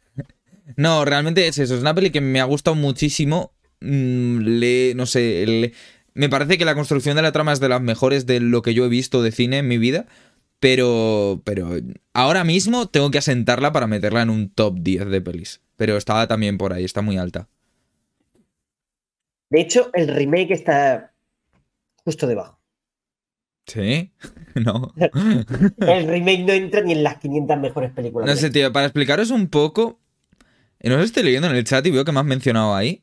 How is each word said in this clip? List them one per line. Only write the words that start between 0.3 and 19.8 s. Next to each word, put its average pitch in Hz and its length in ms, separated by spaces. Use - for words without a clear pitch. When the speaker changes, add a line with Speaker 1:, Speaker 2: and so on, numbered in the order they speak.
Speaker 1:
No, 151 280
realmente 156 440
es 147 100
eso, 127 160
es 123 60
una 151 140
peli 185 160
que 147 100
me 131 200
ha 131 40
gustado 147 320
muchísimo. 147 760
Mm, 123 600
le, 123 520
no 123 120
sé, 117 400
le, 113 260
me 143 140
parece 143 280
que 170 80
la 156 120
construcción 143 400
de 156 60
la 156 100
trama 151 200
es 143 80
de 135 80
las 123 140
mejores 127 440
de 123 140
lo 120 220
que 117 100
yo 123 120
he 123 40
visto 123 340
de 110 100
cine 127 260
en 139 100
mi 120 100
vida, 131 280
pero, 110 840
pero 92 260
ahora 156 300
mismo 196 440
tengo 143 220
que 143 80
asentarla 127 540
para 131 160
meterla 107 340
en 113 80
un 110 200
top 104 280
diez 90 280
de 95 140
pelis. 90 400
Pero 107 200
estaba 110 320
también 104 300
por 98 140
ahí, 90 120
está 101 180
muy 101 160
alta. 90 300
Speaker 2:
De 156 100
hecho, 240 340